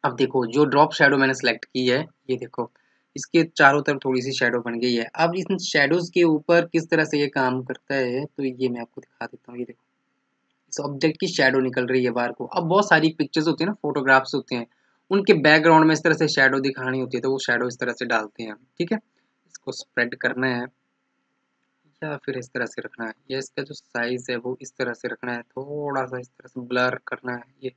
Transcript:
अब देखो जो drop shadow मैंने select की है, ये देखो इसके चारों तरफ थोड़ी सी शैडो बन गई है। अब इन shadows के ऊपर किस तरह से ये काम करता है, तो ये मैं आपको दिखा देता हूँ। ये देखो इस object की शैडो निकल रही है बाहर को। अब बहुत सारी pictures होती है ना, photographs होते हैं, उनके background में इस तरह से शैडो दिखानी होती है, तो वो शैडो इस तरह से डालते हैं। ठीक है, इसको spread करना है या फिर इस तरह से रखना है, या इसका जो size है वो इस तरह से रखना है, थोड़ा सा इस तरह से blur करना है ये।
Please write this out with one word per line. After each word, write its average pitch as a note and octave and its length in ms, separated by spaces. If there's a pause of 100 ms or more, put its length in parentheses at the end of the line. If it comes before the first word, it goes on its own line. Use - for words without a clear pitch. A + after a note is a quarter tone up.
अब C3 120
देखो B2+ 320
जो C3+ 180
drop C#3+ 280
shadow C#3+ 220
मैंने C3+ 180
select A#2+ 300
की B2+ 220
है, B2 120 (320)
ये B2+ 60
देखो A#2+ 340 (460)
इसके E3 260 (100)
चारों C#3+ 300
तरफ C#3 220
थोड़ी B2+ 180
सी C3+ 100
शैडो A#2+ 280
बन A#2 200
गई B2 140
है। A#2 220
अब E3+ 200
इन F#3 240
shadows E3 500
के F3 140
ऊपर E3 440
किस E3 220
तरह D#3+ 140
से D3+ 160
ये D3 100
काम B2+ 340
करता - 320
है, B2+ 300
तो - 180
ये B2+ 240
मैं A#2+ 120
आपको - 200
दिखा - 260
देता - 260
हूँ। B2 60
ये B2 60
देखो - 200 (880)
इस - 100
object D3 380
की F#3 80
शैडो C3+ 320
निकल B2+ 260
रही C3 180
है B2 80
बाहर A#2+ 200
को। - 140
अब E3+ 180
बहुत G3 240
सारी D#3+ 300
pictures D#3 280
होती D#3+ 180
है F3+ 40
ना, G#2+ 140
photographs C3+ 520
होते C3+ 200
हैं, A#2 120 (440)
उनके G3 320
background D#3 440
में D#3+ 60
इस D3+ 100
तरह D#3+ 120
से D#3 160
शैडो C3+ 320
दिखानी C3 380
होती B2+ 160
है, A#2 40
तो C3 100
वो C3+ 100
शैडो A#2+ 280
इस A#2 100
तरह A#2+ 140
से A#2+ 140
डालते A2 360
हैं। A2 120 (240)
ठीक F3 140
है, A3 60 (480)
इसको - 280
spread A#2+ 420
करना B2+ 380
है A#2+ 120 (1400)
या D3+ 140
फिर C3+ 220
इस B2 100
तरह B2 180
से - 160
रखना - 240
है, A2 60 (180)
या C3 80
इसका C3+ 240
जो C#3+ 120
size B2 560
है B2 60
वो B2 260
इस B2+ 160
तरह A#2+ 140
से A#2+ 160
रखना A#2+ 240
है, A#2+ 100
थोड़ा C#3 640
सा B2+ 140
इस B2+ 100
तरह - 200
से C3 140
blur B2 440
करना B2 260
है A#2+ 100 (220)
ये। B2+ 120